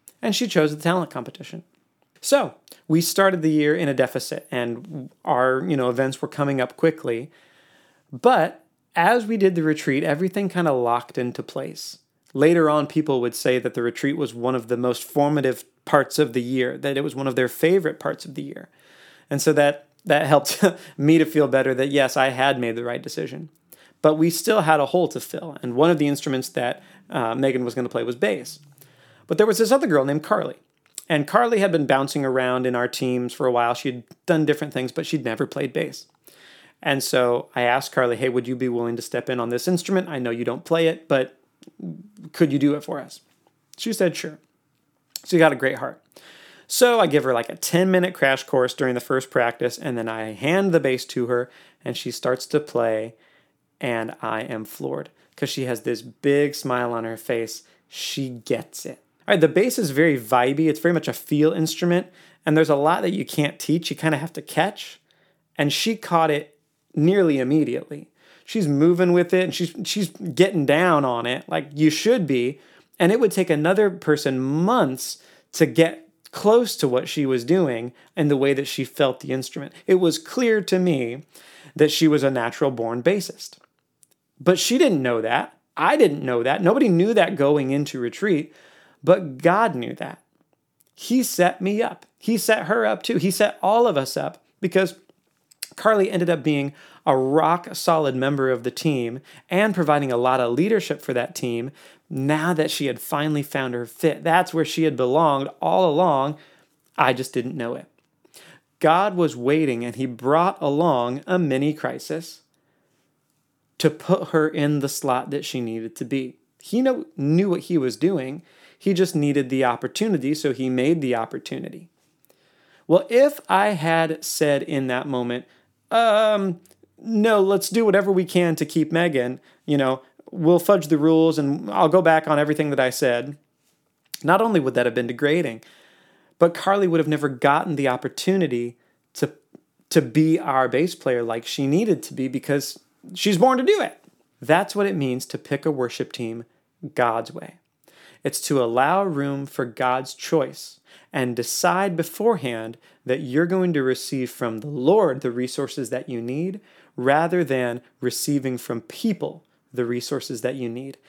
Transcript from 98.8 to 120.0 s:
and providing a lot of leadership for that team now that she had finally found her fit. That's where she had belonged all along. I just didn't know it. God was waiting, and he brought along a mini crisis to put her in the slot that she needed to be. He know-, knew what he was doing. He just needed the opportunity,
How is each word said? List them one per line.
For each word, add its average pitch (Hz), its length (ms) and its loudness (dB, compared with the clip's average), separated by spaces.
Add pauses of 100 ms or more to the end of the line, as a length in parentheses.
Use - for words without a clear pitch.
and 202 240 2
providing 147 360 2
a 120 60 0
lot 127 240 2
of 120 120 0
leadership 190 500 0
for 139 100 -8
that 123 220 -4
team 120 360 -6 (380)
now 151 460 0
that 156 160 0
she 147 160 -4
had 123 140 -6
finally 151 420 -2
found 135 320 -6
her 120 100 -6
fit. 147 400 -2
That's 175 300 0
where 160 100 2
she 160 200 -4
had 143 120 0
belonged 139 540 2 (100)
all 170 300 2
along. 147 480 2 (580)
I 131 160 4
just 127 220 -4
didn't 127 220 -4
know 120 180 -6
it. - 120 -14 (920)
God 180 380 2
was 151 200 0
waiting, 127 480 0
and 113 120 -10
he 131 100 -6
brought 139 540 0
along 143 640 0
a 180 120 0
mini 147 360 0
crisis 151 680 -10 (1400)
to 151 120 2
put - 380 -4
her 156 200 2
in 147 300 0
the 139 100 -2
slot 131 420 -4
that 143 140 -8
she 127 160 -8
needed 113 360 -8
to 131 80 -8
be. 127 320 -6 (240)
He 233 200 -4
know-, 262 260 0 (100)
knew 165 340 2
what - 120 -2
he 175 140 -2
was 127 200 -2
doing. 151 460 -2 (360)
He 196 160 0
just 180 200 0
needed 143 360 0
the 131 140 0
opportunity, 131 680 -2